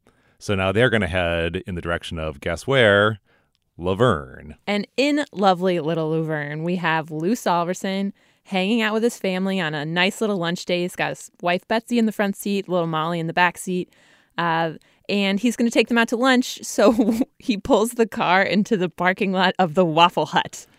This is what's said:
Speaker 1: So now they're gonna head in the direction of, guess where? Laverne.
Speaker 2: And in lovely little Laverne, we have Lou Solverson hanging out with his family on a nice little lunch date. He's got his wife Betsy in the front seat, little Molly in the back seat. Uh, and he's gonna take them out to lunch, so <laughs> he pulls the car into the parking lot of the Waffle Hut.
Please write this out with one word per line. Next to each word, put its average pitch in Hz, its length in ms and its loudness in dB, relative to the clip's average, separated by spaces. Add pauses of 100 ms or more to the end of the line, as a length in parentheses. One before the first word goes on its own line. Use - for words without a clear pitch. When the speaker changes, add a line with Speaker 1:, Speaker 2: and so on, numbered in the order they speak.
(380)
Speaker 1:
So - 160 -2
now 95 180 2
they're 117 160 4
gonna 104 180 2
head 85 600 -2
in 98 80 -8
the 85 80 -8
direction 85 360 -6
of, 78 220 -8
guess 82 260 -6
where? 107 540 4 (560)
Laverne. 82 800 -2 (100)
Speaker 2:
And 202 200 -2 (100)
in 285 360 2
lovely 185 480 0
little 160 280 -2
Laverne, 156 560 -4
we 175 120 -2
have 160 340 0
Lou 160 220 -2
Solverson 190 800 -2 (320)
hanging 196 360 0
out 214 140 0
with 220 80 0
his 240 160 -2
family 190 420 -2
on 156 140 -4
a 147 100 -6
nice 180 380 0
little 208 160 -2
lunch 170 260 -4
date. 175 160 0
He's 180 160 -6
got 147 140 -2
his - 200 -14 (120)
wife 175 260 0
Betsy 233 300 -2
in 226 80 2
the 214 60 -2
front 202 240 -2
seat, 196 340 -4
little 175 160 0
Molly 165 340 -2
in 160 60 -4
the 165 80 -6
back 180 240 2
seat. 180 340 -6 (460)
Uh, 165 340 -2 (380)
and 196 300 2
he's 240 160 0
gonna 233 140 2
take 226 180 2
them 240 100 2
out 226 100 2
to 247 80 -2
lunch, 254 460 2
so 220 560 4 (100)
<laughs> - 100 -20
he 202 200 -4
pulls 226 340 2
the 233 140 2
car 190 360 2
into 196 360 0
the 175 100 -2
parking 185 440 -2
lot 185 260 2
of 165 160 0
the 180 100 4
Waffle 165 420 4
Hut. - 400 -4 (120)